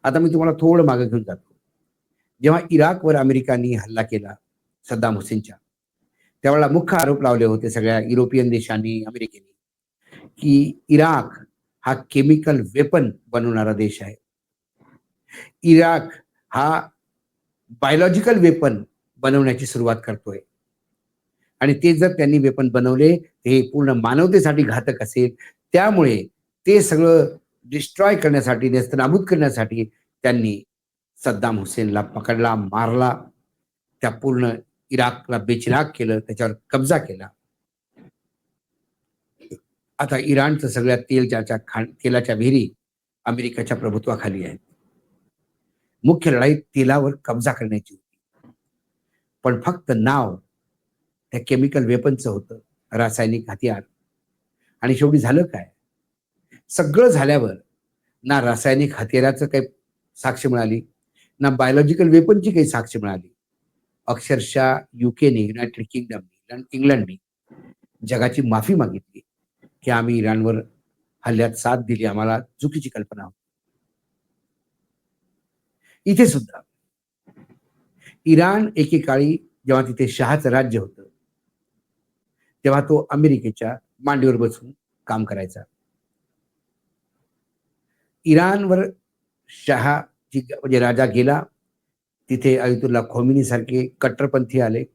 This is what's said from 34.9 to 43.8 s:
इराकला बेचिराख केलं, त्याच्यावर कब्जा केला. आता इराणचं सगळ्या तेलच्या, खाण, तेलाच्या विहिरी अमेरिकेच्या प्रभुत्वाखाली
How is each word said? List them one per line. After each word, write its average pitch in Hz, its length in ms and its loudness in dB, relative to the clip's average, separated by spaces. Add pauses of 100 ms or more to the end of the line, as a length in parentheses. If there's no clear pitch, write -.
इराकला 123 460 -4
बेचिराख 120 580 -2
केलं, 110 240 -4
त्याच्यावर 110 340 -6 (160)
कब्जा 139 280 0
केला. 95 300 -10 (2750)
आता 139 180 -4
इराणचं 143 500 0
सगळ्या 120 320 0
तेलच्या, 120 580 -2 (100)
खाण, 113 180 -6 (180)
तेलाच्या 123 320 0
विहिरी 120 320 2 (580)
अमेरिकेच्या 120 520 -6
प्रभुत्वाखाली 104 680 -6